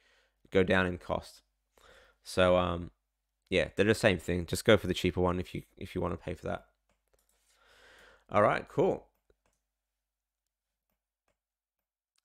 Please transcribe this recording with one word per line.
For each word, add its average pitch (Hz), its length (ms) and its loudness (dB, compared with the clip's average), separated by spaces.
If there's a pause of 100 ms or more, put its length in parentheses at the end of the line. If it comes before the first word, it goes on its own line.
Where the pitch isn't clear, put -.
(520)
go 95 100 4
down 92 240 2
in 87 120 -6
cost. - 440 -10 (800)
So, 90 340 2
um, 87 360 -2 (580)
yeah, 85 260 2
they're 98 80 2
the 107 100 4
same 98 240 2
thing. 87 280 -4
Just - 180 -6
go 110 120 6
for 92 100 0
the 90 80 -2
cheaper 90 260 -2
one 90 200 0
if - 140 -12
you, - 80 -12 (140)
if - 180 -14
you 90 60 -6
wanna 87 160 -6
pay 87 180 -10
for 87 120 -14
that. 90 200 -10 (1600)
All 104 120 2
right, 135 260 2
cool. - 400 -2 (3250)